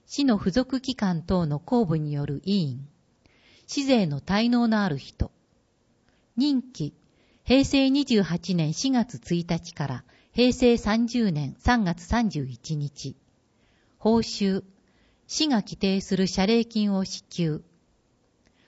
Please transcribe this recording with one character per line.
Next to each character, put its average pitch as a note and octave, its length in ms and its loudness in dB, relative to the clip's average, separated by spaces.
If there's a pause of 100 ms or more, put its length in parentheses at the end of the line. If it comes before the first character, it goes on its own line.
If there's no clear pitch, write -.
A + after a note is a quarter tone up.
市 - 180 -2
の A3+ 120 4
付 - 120 -2
属 B3+ 320 0
機 B3 140 -6
関 F3+ 260 -2
等 F3 240 0
の D3 140 -2
公 A#3+ 240 0
募 D#3+ 120 0
に D3+ 160 -4
よ C#3+ 140 -4
る C#3+ 200 -6
委 F#3+ 180 0
員、 C3+ 240 -6 (800)
市 C#4+ 180 -4
税 A#3+ 220 4
の C#3+ 140 -4
滞 A3 280 0
納 A#3+ 180 4
の A3 160 2
あ F#3+ 60 0
る C#3+ 80 -2
人。 - 340 -8 (1040)
任 C4 280 0
期、 - 320 -10 (480)
平 C4 200 4
成 C4+ 260 2
二 C#4 160 2
十 A3 180 4
八 E3+ 320 -2
年 D#3+ 180 0
四 C4+ 180 -2
月 A#3 280 -2 (140)
一 E3+ 140 -2
日 E3 260 -6
か C#3+ 140 -6
ら B2 160 -8 (300)
平 B3 200 4
成 A#3+ 240 4
三 A3+ 300 0
十 A3 240 0
年 D3 260 -4
三 A#3+ 260 2
月 E3+ 220 -2
三 A3+ 240 0
十 D3 160 -4
一 C3 300 -8
日。 C#3+ 400 -8 (840)
報 A3+ 200 2
酬、 G3 460 -2 (640)
市 - 220 -2
が A#3+ 140 2
規 - 160 -12
定 F#3+ 220 0
す F#3+ 160 -4
る F#3+ 120 2
謝 F#3+ 180 -2
礼 A3+ 180 2
金 G#3+ 300 -2
を F#3+ 120 0
支 - 180 -12
給。 D#3+ 400 -4 (1040)